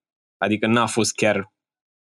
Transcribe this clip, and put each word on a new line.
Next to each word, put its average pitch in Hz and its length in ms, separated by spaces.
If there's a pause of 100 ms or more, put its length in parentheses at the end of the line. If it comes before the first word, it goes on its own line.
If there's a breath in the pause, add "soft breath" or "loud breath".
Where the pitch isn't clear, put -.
(380)
adică 104 280
n-a 117 200
fost 110 280
chiar 101 380 (500)